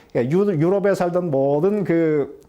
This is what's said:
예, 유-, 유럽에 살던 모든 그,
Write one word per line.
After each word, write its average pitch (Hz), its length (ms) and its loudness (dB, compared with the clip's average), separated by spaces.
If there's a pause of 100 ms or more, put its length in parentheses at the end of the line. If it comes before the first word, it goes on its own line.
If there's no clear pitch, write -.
(160)
예, 123 160 0
유-, 190 280 0
유럽에 185 360 2
살던 180 340 -2
모든 147 540 0
그, 156 640 0